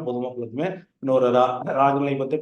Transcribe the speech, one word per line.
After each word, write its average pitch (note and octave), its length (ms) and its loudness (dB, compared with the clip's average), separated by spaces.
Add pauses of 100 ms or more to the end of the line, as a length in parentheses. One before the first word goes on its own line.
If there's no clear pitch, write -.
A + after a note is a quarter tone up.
பொதுமக்களுக்குமே B2 640 -6 (340)
இன்னொரு C3 320 4
ரா-, B2 80 6 (340)
ராஜநிலை C#3 400 2
பத்தி C3+ 240 -2